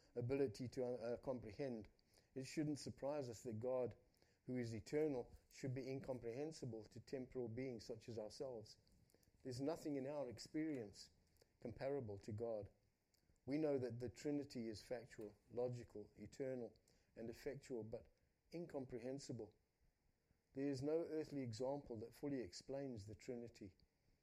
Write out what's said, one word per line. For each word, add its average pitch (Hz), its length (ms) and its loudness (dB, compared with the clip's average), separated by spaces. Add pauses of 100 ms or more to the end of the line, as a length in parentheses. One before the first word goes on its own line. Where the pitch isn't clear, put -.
(160)
ability 127 580 4
to, 131 100 2
uh, 120 320 2 (100)
comprehend. 120 600 -2 (480)
It 131 100 -2
shouldn't 151 320 2
surprise 135 520 -2
us 110 120 -8
that 110 180 -2
God, 123 360 4 (500)
who 127 120 0
is 113 180 2
eternal, 143 520 4 (240)
should - 220 -2
be 127 160 -2
incomprehensible 127 1040 -2
to 120 60 -8
temporal 127 480 -2
beings 120 360 -2
such 113 260 -6
as 113 100 -2
ourselves. 110 580 -4 (680)
There's 127 160 -2
nothing 147 360 2
in 131 100 2
our 143 240 0
experience 131 800 -2 (540)
comparable 127 640 0
to 117 60 -2
God. 107 360 0 (760)
We 135 120 4
know 151 220 8
that 120 200 2
the 123 100 0
Trinity 139 580 0
is 107 200 -4
factual, 113 440 -4 (220)
logical, 120 520 0 (160)
eternal, 127 500 -2 (460)
and 117 120 -4
effectual, 127 540 -2
but 113 200 -6 (500)
incomprehensible. 131 960 -2 (1040)
There 139 140 4
is 135 120 2
no 156 300 6
earthly 147 300 0
example 127 560 0
that 117 160 -6
fully 143 260 2
explains 127 640 -2
the 104 120 -8
Trinity. 120 560 -6 (500)